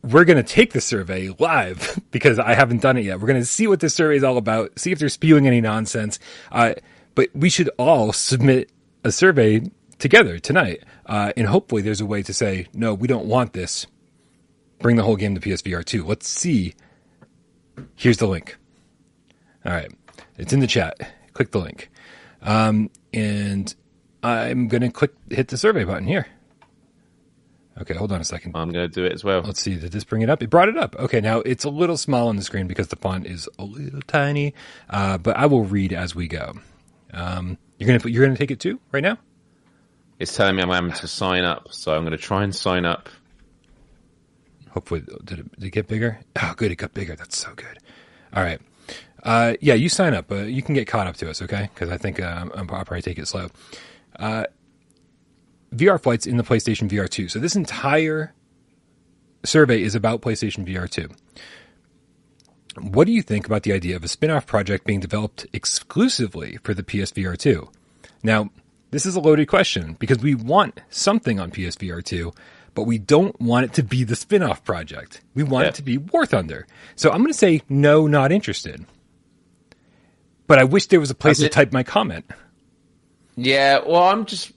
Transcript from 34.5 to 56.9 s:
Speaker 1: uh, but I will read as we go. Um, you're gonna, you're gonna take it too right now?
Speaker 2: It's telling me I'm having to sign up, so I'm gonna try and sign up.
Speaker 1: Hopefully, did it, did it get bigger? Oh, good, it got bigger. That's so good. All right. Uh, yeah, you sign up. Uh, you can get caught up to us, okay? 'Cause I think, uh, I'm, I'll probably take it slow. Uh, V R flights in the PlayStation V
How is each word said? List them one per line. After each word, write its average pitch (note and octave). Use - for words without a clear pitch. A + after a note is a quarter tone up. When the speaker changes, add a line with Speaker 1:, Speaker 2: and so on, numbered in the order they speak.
Speaker 1:
uh, F#2+
but A2
I C#3
will C3
read F#2+
as F2
we F2
go. D#2+
Um, F2+
you're G2
gonna, A#2+
you're A#2+
gonna C3+
take C#3+
it C3
too A3
right C#3+
now? G#3
Speaker 2:
It's -
telling G2
me F#2+
I'm F2+
having F2+
to -
sign F#2
up, -
so -
I'm D#2+
gonna D#2+
try G2+
and G2
sign F2+
up. -
Speaker 1:
Hopefully, -
did E2
it, -
did -
it F#2+
get G#2+
bigger? A2
Oh, E3
good, G#2
it E2+
got -
bigger. E2
That's -
so -
good. -
All G2
right. E2
Uh, A#2
yeah, C#3+
you D3
sign E3
up. -
Uh, G2+
you B2+
can D3+
get B2+
caught G2+
up F2
to -
us, D#2
okay? G2
'Cause F2
I F2+
think, G2
uh, F#2
I'm, E2+
I'll -
probably F2
take -
it D2+
slow. -
Uh, A3
V C#3
R F#3
flights A#2
in A#2+
the A#2
PlayStation A2
V G2+